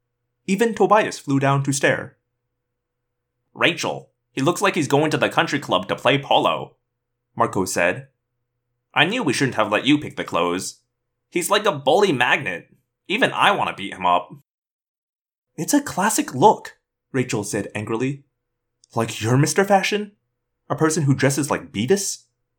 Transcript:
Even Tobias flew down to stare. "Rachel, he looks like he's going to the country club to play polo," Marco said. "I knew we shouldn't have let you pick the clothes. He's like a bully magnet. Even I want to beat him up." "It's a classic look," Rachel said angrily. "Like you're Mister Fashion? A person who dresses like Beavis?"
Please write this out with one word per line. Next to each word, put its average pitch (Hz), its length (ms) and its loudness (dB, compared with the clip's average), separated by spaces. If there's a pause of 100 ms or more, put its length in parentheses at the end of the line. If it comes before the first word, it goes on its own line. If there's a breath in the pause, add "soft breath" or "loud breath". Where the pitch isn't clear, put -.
(460)
Even 208 280 0
Tobias 185 460 2
flew 139 180 0
down 139 240 2
to 139 100 -2
stare. 131 460 -2 (1400)
"Rachel, 123 560 -2 (220)
he 127 80 -6
looks 170 220 2
like 190 120 2
he's 151 140 0
going 143 240 4
to 156 60 0
the 107 100 2
country 160 320 0
club 90 280 -2
to - 80 -2
play 135 220 0
polo," 110 580 0 (600)
Marco 113 280 0
said. 92 440 -2 (840)
"I 143 100 4
knew 233 180 -2
we 143 100 0
shouldn't 127 240 -2
have 104 140 0
let 104 160 0
you 147 120 4
pick - 180 -10
the 87 80 -6
clothes. 87 560 -4 (500)
He's - 200 -4
like 208 160 2
a 160 120 -2
bully 180 320 2
magnet. 123 640 -2 (320)
Even 214 260 0
I 170 200 2
want 120 160 -2
to 82 120 -10
beat 95 140 -10
him 90 120 -4
up." 90 260 2 (1200)
"It's 170 200 -4
a 285 80 4
classic - 520 -4
look," - 440 2 (340)
Rachel 123 320 -2
said 101 300 -6
angrily. 113 500 -4 (720)
"Like 113 260 -2
you're 117 160 2
Mister 151 280 2
Fashion? 202 480 0 (580)
A 131 60 -2
person 156 280 0
who 135 100 4
dresses 135 360 0
like 87 220 -4
Beavis?" 131 520 -2 (340)